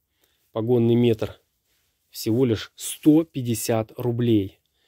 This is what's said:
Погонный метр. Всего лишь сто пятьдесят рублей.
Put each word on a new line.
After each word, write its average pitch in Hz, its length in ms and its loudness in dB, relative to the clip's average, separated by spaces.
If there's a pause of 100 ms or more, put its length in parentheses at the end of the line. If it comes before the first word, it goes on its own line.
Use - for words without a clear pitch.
(520)
Погонный 117 420 2
метр. 117 440 0 (720)
Всего 120 360 -2
лишь 107 280 -4
сто - 500 0
пятьдесят 117 760 -4
рублей. 117 600 -2 (300)